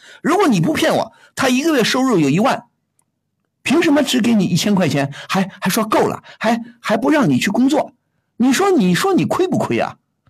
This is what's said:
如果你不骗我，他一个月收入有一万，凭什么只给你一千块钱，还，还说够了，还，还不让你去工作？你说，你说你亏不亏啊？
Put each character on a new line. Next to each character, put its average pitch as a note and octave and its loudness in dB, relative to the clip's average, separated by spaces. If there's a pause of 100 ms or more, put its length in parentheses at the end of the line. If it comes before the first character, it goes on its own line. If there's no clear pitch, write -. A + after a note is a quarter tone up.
(220)
如 E4+ 0
果 G4+ 2
你 G3+ 2
不 A#3+ 0
骗 C#4+ 0
我， - -4 (220)
他 C4 -2
一 C4 0
个 D#4+ 0
月 B3 2
收 B3+ -2
入 B3 2
有 C#3+ 2
一 D#3 0
万， A#3 -2 (1000)
凭 D4 0
什 E4 2
么 D4 2
只 B3 -2
给 A#3 2
你 G3 2
一 F3 -2
千 G#3 0
块 F3+ 2
钱， C#3 -2 (160)
还， F#3+ -2 (100)
还 - -4
说 G#3+ -2
够 A3 0
了， - -6 (160)
还， A#3 -2 (180)
还 G#3 -2
不 C4 -2
让 C#4+ 2
你 B2+ 2
去 - -2
工 B3 2
作？ - -2 (440)
你 C4 2
说， G4 2
你 F#3 2
说 F#4+ 0
你 F#3 2
亏 F4+ -2
不 B3 -4
亏 A#2 -2
啊？ - -6 (340)